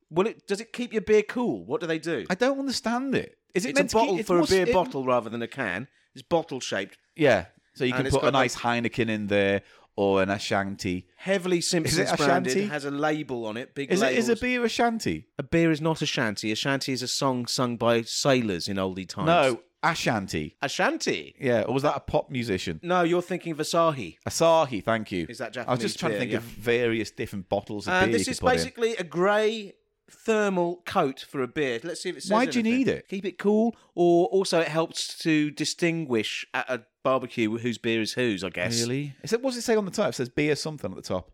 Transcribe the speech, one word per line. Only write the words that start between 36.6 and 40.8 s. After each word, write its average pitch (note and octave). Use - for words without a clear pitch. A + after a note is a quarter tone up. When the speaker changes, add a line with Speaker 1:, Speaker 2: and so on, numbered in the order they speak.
Speaker 1:
a A#2+
barbecue A#2+
whose A2+
beer A2+
is G#2
whose, A2
I F#2
guess. G#2
Speaker 2:
Really? C3+
Is D3
it, A#3
what C4
does B3
it A#3
say A3+
on G#3
the F3
top? G3+
It -
says B2
beer D3+
something D3